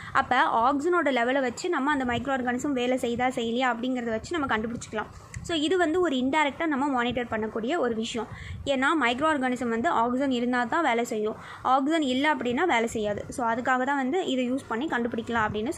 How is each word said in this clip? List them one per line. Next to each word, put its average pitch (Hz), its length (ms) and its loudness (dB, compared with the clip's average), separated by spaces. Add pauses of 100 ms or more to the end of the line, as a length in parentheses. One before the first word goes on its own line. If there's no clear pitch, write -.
(220)
அப்ப - 100 -2 (360)
ஆக்சிஜனோட 294 500 2
லெவலை 254 300 2
வச்சு 294 260 -4
நம்ம 285 220 2
அந்த 262 160 0
micro 240 240 0
organism 247 440 0
வேலை 247 260 2
செய்தா 240 220 0 (120)
செய்யலையா 233 340 0
அப்படிங்கிறத 240 420 -2
வச்சு 220 220 -4
நம்ம 277 160 0
கண்டுபிடிச்சிக்கலாம். 220 560 -6 (360)
So, 359 60 -4 (140)
இது 370 160 2
வந்து 320 240 2
ஒரு 285 160 0
இன்டைரக்டா 285 500 0
நம்ம 269 120 0 (120)
monitor 240 360 -2
பண்ணக்கூடிய 220 400 -2 (120)
ஒரு 240 180 0
விஷயம். 226 260 -6 (440)
ஏன்னா, 262 160 2 (120)
மைக்ரோ 254 300 2
ஆர்கானிசம் 254 440 0
வந்து 233 140 0 (140)
oxygen 254 340 2
இருந்தா 247 240 0 (140)
தான் 330 140 2
வேலை 233 240 2
செய்யும், 214 260 -2 (340)
Oxygen 294 400 2
இல்ல 262 120 0 (100)
அப்படின்னா 254 400 0
வேலை 233 200 2
செய்யாது. 208 280 -2 (140)
So, 269 140 -4
அதுக்காக 254 400 0
தான் 285 120 0
வந்து 277 180 0 (120)
இதை 254 200 0
யூஸ் 262 180 -4
பண்ணி 233 240 -2
கண்டுபிடிக்கலாம் 233 540 -2
அப்படின்னு 214 300 -2